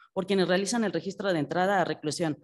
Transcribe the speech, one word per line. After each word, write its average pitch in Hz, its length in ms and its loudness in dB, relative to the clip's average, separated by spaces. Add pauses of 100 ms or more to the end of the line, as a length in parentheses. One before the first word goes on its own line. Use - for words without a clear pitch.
(120)
por 185 140 -4
quienes 190 200 2
realizan 196 380 0
el 185 80 -2
registro 190 400 -4
de 160 80 2
entrada 180 400 2
a 165 40 2
reclusión, 151 580 -4